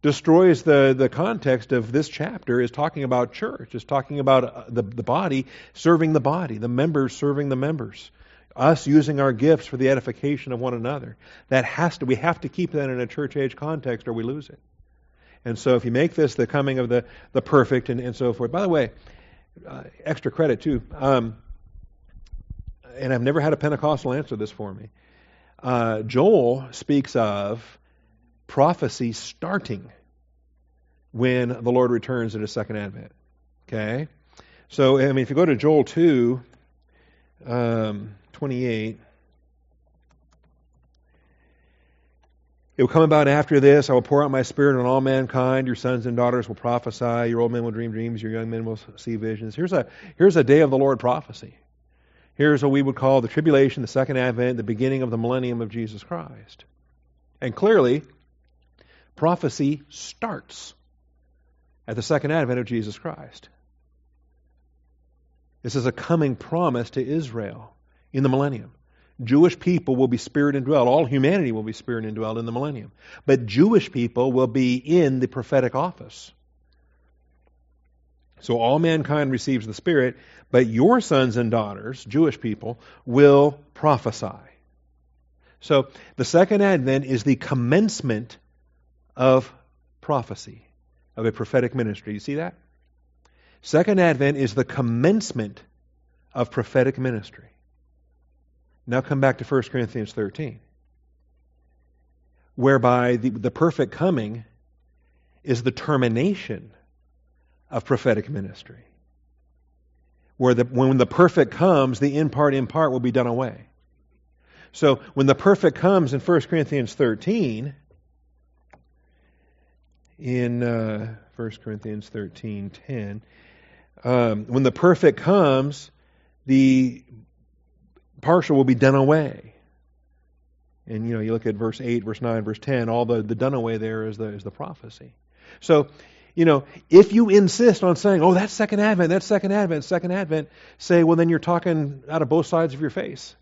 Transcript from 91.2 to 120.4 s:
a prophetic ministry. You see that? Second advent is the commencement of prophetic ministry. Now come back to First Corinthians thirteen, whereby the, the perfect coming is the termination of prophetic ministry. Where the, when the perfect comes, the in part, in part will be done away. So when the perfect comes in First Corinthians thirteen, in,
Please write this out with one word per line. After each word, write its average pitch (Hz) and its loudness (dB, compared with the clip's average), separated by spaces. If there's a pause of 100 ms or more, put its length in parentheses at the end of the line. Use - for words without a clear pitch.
a 110 0
prophetic 123 -2
ministry. 107 -6
You 104 -10
see 143 -8
that? 170 -8 (1080)
Second 185 0
advent 143 2
is 120 -2
the 127 0
commencement 120 -2 (720)
of 123 -4
prophetic 131 -2
ministry. 123 -8 (1400)
Now 123 -2
come 139 -4
back 135 2
to 120 -12
First 131 -2
Corinthians 117 -6
thirteen, 110 -8 (1900)
whereby 123 4
the, 117 -4
the 120 -4
perfect 156 -2
coming 117 -4 (1000)
is 120 -2
the 123 0
termination 127 -2 (960)
of 120 -6
prophetic 117 0
ministry. - -14 (1600)
Where 127 4
the, 120 2
when 131 2
the 123 4
perfect 170 4
comes, 139 2
the 143 0
in 151 0
part, 143 2
in 131 -2
part 156 0
will 127 -2
be 123 -2
done 120 2
away. 120 -6 (1080)
So 143 2 (140)
when 135 2
the 135 6
perfect 190 2
comes 170 2
in 131 -4
First 170 0
Corinthians 143 -2
thirteen, 131 -2 (2500)
in, 123 -4